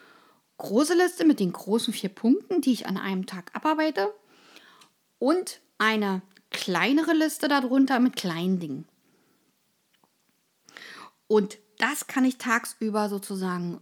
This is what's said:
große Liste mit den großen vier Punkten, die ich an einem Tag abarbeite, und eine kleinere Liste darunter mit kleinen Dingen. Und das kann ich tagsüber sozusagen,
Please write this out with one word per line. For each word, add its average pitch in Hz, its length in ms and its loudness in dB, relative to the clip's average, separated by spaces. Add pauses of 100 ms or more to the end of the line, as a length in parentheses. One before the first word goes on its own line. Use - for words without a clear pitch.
(560)
große 294 380 0
Liste 349 300 2
mit 302 160 6
den 180 120 2
großen 226 400 -2
vier - 160 -6
Punkten, 349 520 2
die 269 120 2
ich - 140 -4
an 190 100 -4
einem 190 300 -4
Tag 180 280 -14
abarbeite, 311 580 0 (1040)
und 339 420 0 (180)
eine 208 440 0 (280)
kleinere 254 600 0
Liste 311 360 0
darunter 269 520 2
mit 254 160 2
kleinen 180 440 -2
Dingen. 156 240 -8 (2500)
Und 208 320 2 (200)
das 269 280 -2
kann 254 180 0
ich 254 140 0
tagsüber 220 680 -2
sozusagen, 185 720 -6